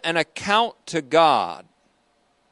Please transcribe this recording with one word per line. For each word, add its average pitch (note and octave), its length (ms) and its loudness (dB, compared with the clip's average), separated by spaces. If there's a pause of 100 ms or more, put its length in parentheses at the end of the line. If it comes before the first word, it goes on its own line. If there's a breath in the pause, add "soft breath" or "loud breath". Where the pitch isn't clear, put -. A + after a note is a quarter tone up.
an E3 120 -2
account G3+ 580 -2 (120)
to E3 160 -6
God B2+ 600 2 (880)